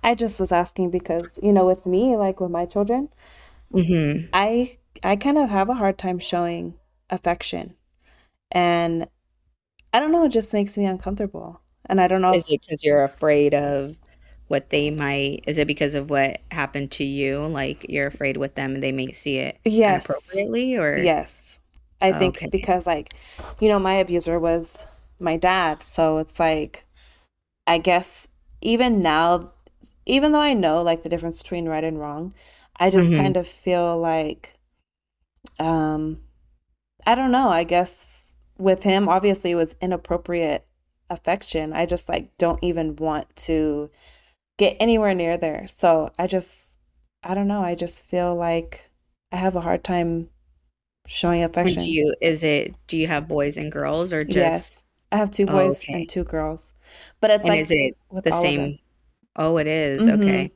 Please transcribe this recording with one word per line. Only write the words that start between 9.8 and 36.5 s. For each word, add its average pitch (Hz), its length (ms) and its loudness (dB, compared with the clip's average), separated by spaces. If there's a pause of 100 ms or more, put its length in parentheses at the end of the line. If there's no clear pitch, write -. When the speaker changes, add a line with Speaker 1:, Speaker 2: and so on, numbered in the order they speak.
Speaker 1:
I 233 80 4
don't 302 120 0
know, 339 120 4
it 277 60 4
just 226 220 0
makes 202 260 0
me 202 80 2
uncomfortable. 190 760 -6 (260)
And 190 140 2
I 180 80 6
don't 190 140 2
know 185 120 4
Speaker 2:
Is 170 140 0
Speaker 1:
if 151 60 2
Speaker 2:
it - 140 -6
'cause 151 160 -6
you're 147 200 6
afraid 147 500 4
of 143 420 -2 (520)
what 143 220 -4
they 147 200 0
might, 139 560 -4
is 156 120 -2
it 147 100 2
because 147 260 -2
of 143 160 -4
what 139 300 0 (100)
happened 143 420 -6
to - 120 -4
you? 139 420 -4
Like, 143 420 -6
you're 143 200 -4
afraid 143 280 -4
with 143 200 -6
them 135 180 -6
and 135 80 -6
they 135 100 -2
may 131 200 -6
see 139 260 -6
it 135 260 -6
Speaker 1:
Yes. 214 440 2
Speaker 2:
inappropriately, 226 680 -4
or? 147 220 0
Speaker 1:
Yes. - 640 -2 (400)
I 190 120 4
think 180 240 0
Speaker 2:
Okay. 156 140 -12
Speaker 1:
because, 180 360 0
like, 156 280 -4 (460)
you 214 80 4
know, 208 100 4
my 190 160 2
abuser 175 460 0
was 165 440 -2 (360)
my 170 160 -2
dad. 175 480 0
So 156 340 2
it's 160 220 -6
like, 160 440 -2 (840)
I 170 120 4
guess 180 480 0 (340)
even 233 420 2
now, 170 500 2 (540)
even 277 260 2
though 294 80 4
I 294 140 2
know, 170 280 2
like, 165 200 0
the 165 60 -8
difference 165 340 -6
between 170 260 -6
right 156 160 -4
and 160 160 -4
wrong, 151 340 -10 (420)
I 180 140 4
just 175 220 6
Speaker 2:
Mm-hmm. 151 100 4
Speaker 1:
kind 139 140 2
of 175 100 0
feel 175 520 0
like, 160 560 -4 (1040)
um, 156 640 -2 (840)